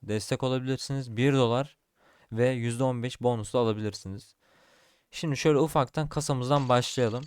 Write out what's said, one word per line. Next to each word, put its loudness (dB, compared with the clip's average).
destek -4
olabilirsiniz. -4
Bir 4
dolar 2
ve 2
yüzde -2
on 0
beş -8
bonuslu 0
alabilirsiniz. -4
Şimdi -4
şöyle 4
ufaktan 0
kasamızdan 0
başlayalım. 2